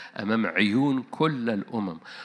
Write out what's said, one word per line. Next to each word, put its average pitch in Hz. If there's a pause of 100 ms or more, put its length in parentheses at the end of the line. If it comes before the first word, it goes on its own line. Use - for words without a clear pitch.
(200)
أمام 107
عيون 117
كل 131
الأمم، 98 (260)